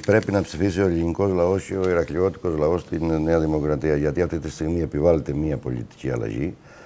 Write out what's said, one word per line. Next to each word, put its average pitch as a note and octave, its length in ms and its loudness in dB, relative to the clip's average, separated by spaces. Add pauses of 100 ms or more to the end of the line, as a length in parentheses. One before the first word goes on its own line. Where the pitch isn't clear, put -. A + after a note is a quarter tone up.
πρέπει G#2 260 4
να G2 100 2
ψηφίσει F#2 400 0
ο G2 60 4
ελληνικός E2+ 460 0
λαός F#2 300 2
και F#2+ 120 -8
ο F#2 140 0
ηρακλειώτικος E2+ 680 0
λαός D#2+ 280 2
την D#2+ 360 0
Νέα E2 180 2
Δημοκρατία; D2+ 560 0
Γιατί D2 260 0
αυτή E2+ 180 -2
τη D2 100 -8
στιγμή D#2+ 320 -4
επιβάλλεται D2+ 520 2
μία D2 240 -2
πολιτική B1 540 -8
αλλαγή. A#1 440 -4 (300)